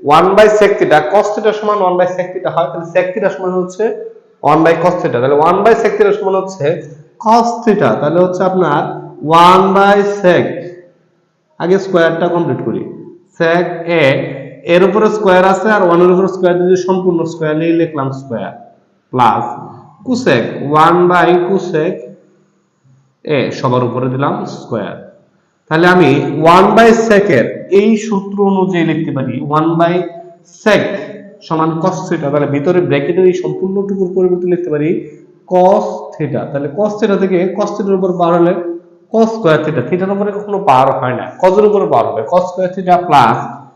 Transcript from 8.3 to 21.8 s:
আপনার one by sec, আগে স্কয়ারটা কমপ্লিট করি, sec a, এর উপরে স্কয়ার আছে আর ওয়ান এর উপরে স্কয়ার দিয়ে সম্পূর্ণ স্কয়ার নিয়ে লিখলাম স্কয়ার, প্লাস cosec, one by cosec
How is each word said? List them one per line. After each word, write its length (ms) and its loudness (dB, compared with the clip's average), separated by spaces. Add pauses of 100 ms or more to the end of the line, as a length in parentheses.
আপনার 320 0 (680)
one 160 4 (120)
by 200 4 (240)
sec, 260 2 (1160)
আগে 120 2 (100)
স্কয়ারটা 480 0
কমপ্লিট 340 -2
করি, 140 -4 (560)
sec 280 2 (360)
a, 20 4 (680)
এর 140 6
উপরে 200 2 (100)
স্কয়ার 260 2 (100)
আছে 220 -2
আর 120 2
ওয়ান 160 2
এর 120 6
উপরে 200 2
স্কয়ার 240 0
দিয়ে 280 2
সম্পূর্ণ 320 0 (140)
স্কয়ার 280 -4
নিয়ে 200 0
লিখলাম 260 -4 (140)
স্কয়ার, 300 -8 (640)
প্লাস 320 2 (600)
cosec, 380 0 (420)
one 140 4 (120)
by 180 4 (180)
cosec 480 -2 (1400)